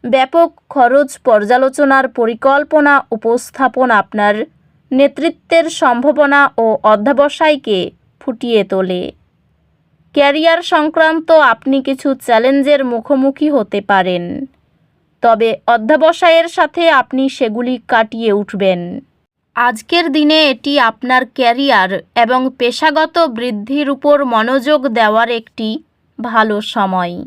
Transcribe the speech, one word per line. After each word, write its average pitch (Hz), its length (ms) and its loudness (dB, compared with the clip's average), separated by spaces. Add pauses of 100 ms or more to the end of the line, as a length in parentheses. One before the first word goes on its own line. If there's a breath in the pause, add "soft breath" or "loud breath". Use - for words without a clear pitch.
ব্যাপক 262 460 2 (200)
খরচ 269 400 2 (160)
পর্যালোচনার 262 840 2
পরিকল্পনা 277 840 0 (180)
উপস্থাপন 254 800 -2
আপনার 208 440 0 (560)
নেতৃত্বের 285 800 0
সম্ভাবনা 277 720 2 (160)
ও 226 80 0 (180)
অধ্যাবসায়কে 269 960 0 (380)
ফুটিয়ে 233 460 -2
তোলে। 190 380 -4 (1120)
ক্যারিয়ার 311 480 2
সংক্রান্ত 320 680 0 (200)
আপনি 269 320 -2
কিছু 269 280 -4 (140)
চ্যালেঞ্জের 269 600 2
মুখোমুখি 269 640 -2
হতে 214 320 -2
পারেন, 180 420 0 (1000)
তবে 226 260 2 (180)
অধ্যাবসায়ের 320 800 2
সাথে 339 420 -2
আপনি 262 380 0
সেগুলি 240 460 -4 (120)
কাটিয়ে 226 460 0
উঠবেন। 196 480 -2 (760)
আজকের 247 560 -2
দিনে 302 260 2 (120)
এটি 277 300 -4
আপনার 247 420 0 (120)
ক্যারিয়ার 240 580 0 (240)
এবং 247 260 2 (160)
পেশাগত 302 580 -2 (140)
বৃদ্ধির 240 600 -6
উপর 285 260 2 (100)
মনোযোগ 247 640 0
দেওয়ার 220 420 0
একটি 226 380 -8 (500)
ভালো 220 380 -2 (120)
সময়। 185 460 -4 (120)